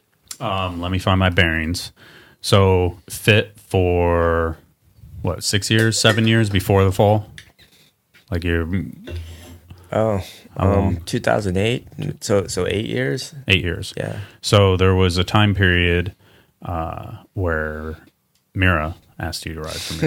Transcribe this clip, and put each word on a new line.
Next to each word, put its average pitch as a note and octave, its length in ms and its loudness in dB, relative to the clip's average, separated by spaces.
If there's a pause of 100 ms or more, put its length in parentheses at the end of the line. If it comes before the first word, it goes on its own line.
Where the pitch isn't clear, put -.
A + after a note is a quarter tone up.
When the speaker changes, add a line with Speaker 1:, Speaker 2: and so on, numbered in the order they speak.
(400)
Speaker 1:
Um, F#2+ 420 -6
let F2 100 -6
me F#2 80 -2
find F#2 200 2
my F#2 100 4
bearings. E2 640 0 (500)
So F#2 560 2 (120)
fit - 480 0
for, E2+ 1000 0 (640)
what, F2 220 -4
six - 280 -2
years, A2+ 280 2
seven A2 280 2
years A2+ 220 4
before G2 340 2
the F#2+ 80 4
fall? G#2 360 2 (1000)
Like F2 140 -4
you're E2+ 240 -2 (1200)
Speaker 2:
Oh, A2 260 0 (400)
Speaker 1:
How F#2+ 80 -2
Speaker 2:
um, F#2+ 60 4
Speaker 1:
long? G2 340 0
Speaker 2:
two B2 140 -4
thousand G#2 360 0
eight. A2 320 -2 (340)
So, G2+ 260 0
so F2+ 200 -4
eight G2+ 200 -4
years? B2+ 460 -6 (140)
Speaker 1:
Eight F#2 160 4
years. - 320 -6
Speaker 2:
Yeah. A1 220 -8 (240)
Speaker 1:
So G2 340 4
there F#2 200 4
was F#2 220 2
a F2+ 60 0
time G#2 300 2
period, F2 600 2 (480)
uh, E2 540 -8 (180)
where D#2 600 -4 (600)
Mira F2 400 0 (240)
asked - 260 -10
you E2+ 80 -10
to D#2 80 -10
ride D#2 140 -10
for - 180 -10 (140)